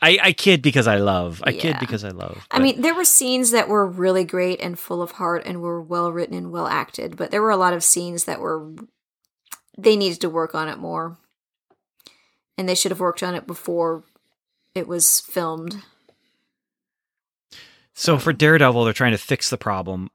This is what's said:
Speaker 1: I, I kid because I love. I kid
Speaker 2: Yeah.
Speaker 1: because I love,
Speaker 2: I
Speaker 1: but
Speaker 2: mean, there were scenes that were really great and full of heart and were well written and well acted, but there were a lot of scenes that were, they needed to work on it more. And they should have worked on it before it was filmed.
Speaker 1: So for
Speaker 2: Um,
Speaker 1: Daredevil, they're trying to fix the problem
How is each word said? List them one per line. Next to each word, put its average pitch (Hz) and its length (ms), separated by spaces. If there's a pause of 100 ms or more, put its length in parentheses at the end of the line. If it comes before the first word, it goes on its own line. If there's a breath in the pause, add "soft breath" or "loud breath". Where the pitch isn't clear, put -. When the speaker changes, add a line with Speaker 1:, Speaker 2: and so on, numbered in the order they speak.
Speaker 1:
I, 170 220
I 190 100
kid 180 300
because 131 240
I 107 100
love. 90 480
I 131 60
kid - 200
Speaker 2:
Yeah. - 80
Speaker 1:
because - 240
I 143 60
love, - 400
Speaker 2:
I - 80
Speaker 1:
but 262 60
Speaker 2:
mean, 269 180
there 330 140
were 359 100
scenes 254 460
that 226 160
were 208 180
really 185 380
great 180 380
and 175 180
full 175 240
of 170 80
heart 175 340
and 175 160
were 170 200
well 175 300
written 170 240
and 175 160
well 165 160
acted, - 500
but 170 140
there 208 100
were 220 100
a 202 60
lot 180 160
of 170 100
scenes 175 400
that 160 160
were, 160 320 (1040)
they 214 200
needed 190 240
to 175 80
work 160 260
on 156 140
it - 100
more. 165 380 (1400 soft breath)
And 185 120
they 185 60
should 180 160
have 185 100
worked 175 200
on 180 140
it - 100
before 170 580 (680)
it 175 140
was 170 320
filmed. 170 640 (2000 loud breath)
Speaker 1:
So 165 240
for 151 140
Speaker 2:
Um, 131 60
Speaker 1:
Daredevil, 139 480
they're 110 80
trying 123 180
to 107 60
fix - 320
the 123 80
problem 92 580